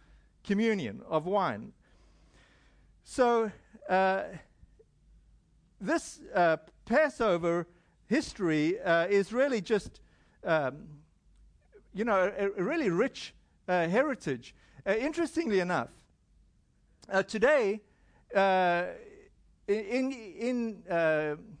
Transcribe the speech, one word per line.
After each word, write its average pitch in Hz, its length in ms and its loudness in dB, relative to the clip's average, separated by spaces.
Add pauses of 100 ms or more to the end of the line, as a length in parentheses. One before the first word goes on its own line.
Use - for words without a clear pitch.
(440)
communion, 202 640 0
of 156 180 0
wine. 170 460 -2 (1300)
So, 233 460 2 (360)
uh, 190 360 2 (1600)
this, 294 400 -4 (140)
uh, 170 240 4 (260)
Passover 175 840 0 (380)
history, 175 760 0
uh, 170 260 2
is 196 240 2
really 247 300 0
just, - 400 -4 (420)
um, 143 440 0 (1080)
you 196 100 -4
know, 202 340 2
a, 196 220 -2
a 175 40 0
really 277 260 0
rich, 185 440 -2 (340)
uh, 175 200 2
heritage. 196 680 -2 (300)
Uh, 202 140 0
interestingly 302 600 0
enough, 175 280 -2 (1200)
uh, 196 140 0
today, 220 580 2 (540)
uh, 185 500 2 (800)
in, 240 440 -2
in, 226 800 -6
uh, 156 460 0 (240)